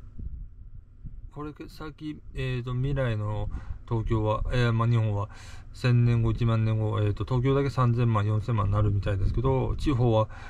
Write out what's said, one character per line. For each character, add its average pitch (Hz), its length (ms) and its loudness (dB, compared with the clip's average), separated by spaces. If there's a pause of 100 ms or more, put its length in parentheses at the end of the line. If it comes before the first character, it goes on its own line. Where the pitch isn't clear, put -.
(1300)
こ 147 120 -12
れ 151 80 -12 (160)
先、 156 520 -12 (140)
え 131 240 -4
ー 120 60 -6
と、 123 100 -4
未 135 200 -2
来 123 220 0
の 107 320 -2 (400)
東 113 180 0
京 110 180 2
は、 107 180 0 (100)
え 123 160 2
ー、 113 40 2
ま 113 120 2
あ、 120 40 2
日 120 80 4
本 107 180 2
は 101 160 -4 (420)
千 120 320 4
年 120 160 4
後、 113 120 2
一 120 120 0
万 113 200 4
年 110 140 2
後、 107 220 0
え 104 40 4
ー 104 100 2
と、 104 100 -4
東 127 180 0
京 135 120 4
だ 139 80 2
け 139 80 0
三 120 240 2
千 117 180 2
万、 104 140 2
四 107 160 0
千 120 120 -2
万 101 120 0
に 101 60 2
な 104 100 4
る 107 80 4
み 101 100 2
た 104 120 0
い 98 60 0
で 95 80 2
す 98 60 2
け 120 80 0
ど、 123 360 2
地 151 160 0
方 120 200 4
は、 107 160 4 (220)